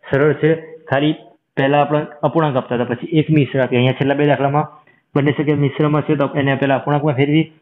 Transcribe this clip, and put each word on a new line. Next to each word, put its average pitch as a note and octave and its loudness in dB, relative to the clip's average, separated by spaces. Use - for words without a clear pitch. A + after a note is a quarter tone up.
સરળ C#3 2
છે, D#3+ -2
ખાલી D3+ -2
પહેલા C#3+ 2
આપણે D3+ 0
અપૂર્ણાંક D3+ 0
આપતા B2+ -4
હતા, A#2+ -2
પછી A#2+ -4
એક D3 -2
મિશ્ર C#3+ 2
આપી. B2+ 0
અહીંયા B2 2
છેલ્લા C#3 0
બે D3 2
દાખલામાં C#3+ 0
બંને D3 2
સંખ્યા D3 0
મિશ્રમાં D3 0
છે D3+ 0
તો C#3+ 0
એને C#3 0
પહેલા C3+ 0
અપૂર્ણાંકમાં C#3+ 0
ફેરવી D3 0